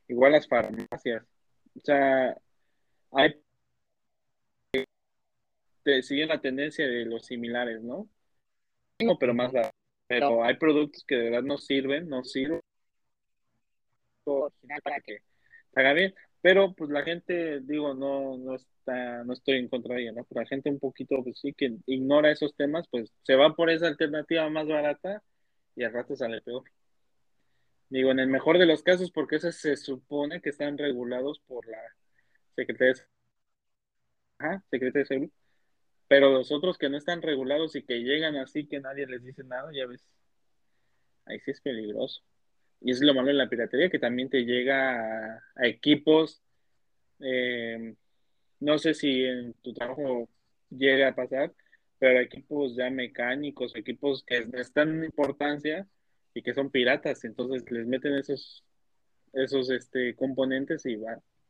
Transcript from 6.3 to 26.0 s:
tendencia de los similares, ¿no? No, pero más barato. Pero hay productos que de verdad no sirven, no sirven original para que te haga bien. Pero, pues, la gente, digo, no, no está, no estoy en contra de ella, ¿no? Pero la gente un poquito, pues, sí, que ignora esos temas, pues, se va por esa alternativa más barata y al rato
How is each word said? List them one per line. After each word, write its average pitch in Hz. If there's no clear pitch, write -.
tendencia 143
de 120
los 113
similares, 120
¿no? 151
No, 214
pero 123
más 123
barato. 113
Pero 120
hay 127
productos 151
que 139
de 117
verdad 120
no 139
sirven, 139
no 127
sirven 135
original 139
para 143
que 104
te -
haga 135
bien. 185
Pero, 190
pues, 151
la 147
gente, 165
digo, 143
no, 135
no 127
está, 123
no 123
estoy 131
en 123
contra 120
de 123
ella, 117
¿no? 120
Pero -
la 107
gente 139
un 139
poquito, 131
pues, 123
sí, 139
que 123
ignora 139
esos 151
temas, 147
pues, 117
se 135
va 151
por 165
esa 165
alternativa 156
más 156
barata 156
y 123
al 113
rato 120